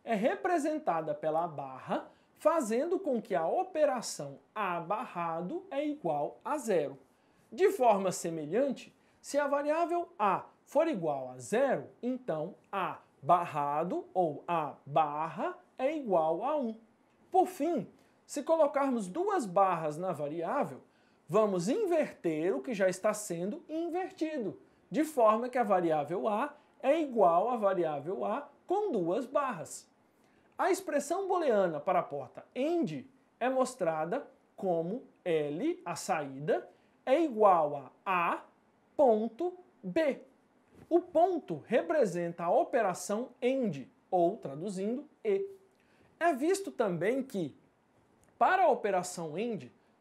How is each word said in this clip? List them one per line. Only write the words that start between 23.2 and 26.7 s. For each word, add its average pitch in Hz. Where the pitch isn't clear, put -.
invertido, 311
de 254
forma 233
que 247
a 240
variável 180
A 220